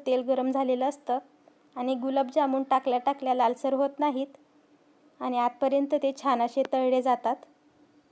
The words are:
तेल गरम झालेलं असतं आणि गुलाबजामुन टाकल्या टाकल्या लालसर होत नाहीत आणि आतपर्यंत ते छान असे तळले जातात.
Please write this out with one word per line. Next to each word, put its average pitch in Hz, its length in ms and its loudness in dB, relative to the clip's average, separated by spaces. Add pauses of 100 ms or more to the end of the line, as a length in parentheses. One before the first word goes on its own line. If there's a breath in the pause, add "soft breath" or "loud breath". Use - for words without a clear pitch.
तेल 254 160 2
गरम 254 300 0
झालेलं 262 380 0
असतं 269 300 -4 (560)
आणि 254 200 -2
गुलाबजामुन 269 680 0
टाकल्या 262 420 0
टाकल्या 277 280 0
लालसर 247 400 0
होत 277 260 0
नाहीत 277 380 -2 (840)
आणि 254 180 -4
आतपर्यंत 269 640 0
ते 277 80 2 (120)
छान 269 180 2
असे 240 220 0 (100)
तळले 254 280 2
जातात. 247 340 0 (760)